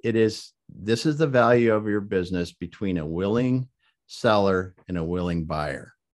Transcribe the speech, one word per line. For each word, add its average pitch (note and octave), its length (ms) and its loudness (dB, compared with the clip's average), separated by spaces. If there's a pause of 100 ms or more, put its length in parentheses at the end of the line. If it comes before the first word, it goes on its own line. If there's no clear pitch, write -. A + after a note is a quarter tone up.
it A2+ 120 0
is, A2 360 0 (160)
this A2+ 380 -2
is D3+ 100 0
the D#3 100 0
value A#2+ 460 4
of G#2+ 140 0
your G#2 160 -2
business F2+ 500 -2
between F2 460 -6
a D2+ 80 -4
willing A#2+ 640 -2 (400)
seller G2 640 2 (140)
and F2+ 100 -4
a E2 60 -2
willing F2 420 -2
buyer. D2+ 460 -6 (260)